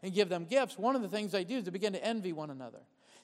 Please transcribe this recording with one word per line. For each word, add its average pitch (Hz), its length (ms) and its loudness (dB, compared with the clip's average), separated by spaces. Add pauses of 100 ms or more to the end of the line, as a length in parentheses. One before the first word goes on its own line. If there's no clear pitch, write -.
and 190 100 -6
give 190 180 4
them 170 160 0
gifts, 262 340 2
one 247 160 4
of 247 80 2
the 190 40 -4
things 208 240 -2
they 190 120 2
do 226 140 -2
is 214 80 -4
they 180 60 -6
began 196 220 0
to 147 100 -4
envy 202 300 0
one 151 160 -6
another. 131 300 -12 (440)